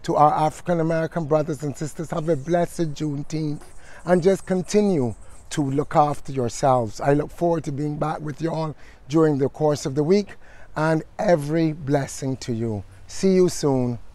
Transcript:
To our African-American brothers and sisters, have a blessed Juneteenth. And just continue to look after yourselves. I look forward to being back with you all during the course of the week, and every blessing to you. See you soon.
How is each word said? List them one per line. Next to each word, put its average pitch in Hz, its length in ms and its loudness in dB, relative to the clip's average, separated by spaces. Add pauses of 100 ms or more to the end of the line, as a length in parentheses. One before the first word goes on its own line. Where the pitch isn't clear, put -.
To - 140 0
our 151 180 8
African-American 160 920 0
brothers 151 360 0
and 143 140 -4
sisters, 156 340 -8
have 165 180 -4
a 165 60 4
blessed 160 600 -2
Juneteenth. 151 680 -4 (420)
And 180 200 4
just 190 200 4
continue 185 680 2 (360)
to - 120 -2
look 139 320 -2
after 147 380 2
yourselves. 123 680 0
I 139 120 2
look 147 180 0
forward 170 320 0
to 160 80 -6
being 147 260 -6
back 151 260 -4
with 151 200 -8
you 160 80 -2
all 156 240 -4 (340)
during 151 300 4
the 135 100 2
course 151 380 0
of 139 80 -4
the 151 80 2
week, 196 320 2 (400)
and 160 300 0 (120)
every 160 560 2
blessing 139 680 -4
to - 140 -6
you. 110 300 -4 (240)
See - 280 2
you 180 140 6
soon. 131 520 0 (140)